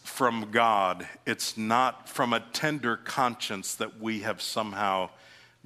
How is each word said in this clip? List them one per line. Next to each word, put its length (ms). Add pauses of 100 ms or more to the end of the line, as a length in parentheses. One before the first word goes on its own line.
from 480
God. 560 (180)
It's 300
not 540
from 240
a 60 (140)
tender 440
conscience 760
that 240
we 220
have 200
somehow 680 (560)